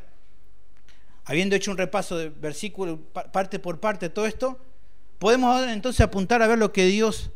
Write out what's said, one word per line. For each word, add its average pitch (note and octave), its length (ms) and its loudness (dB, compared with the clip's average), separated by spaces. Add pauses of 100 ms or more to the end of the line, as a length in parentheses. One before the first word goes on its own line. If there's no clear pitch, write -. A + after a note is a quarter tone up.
(1300)
habiendo F#3+ 300 2
hecho G3 140 0
un F#3+ 80 -4
repaso F#3 400 -2
de D#3+ 120 -4
versículo, D#3 680 -6
pa-, - 340 -8
parte F#3+ 280 0
por F3 200 -4
parte, F#3+ 300 -2
todo G#3 160 -2
esto, B3+ 340 -2 (600)
podemos B3 360 6
ahora B3+ 160 0
entonces A3+ 300 2
apuntar G#3 400 4
a A3 60 6
ver A#3 100 6
lo G#3+ 140 4
que F#3 160 6
Dios G#3+ 480 2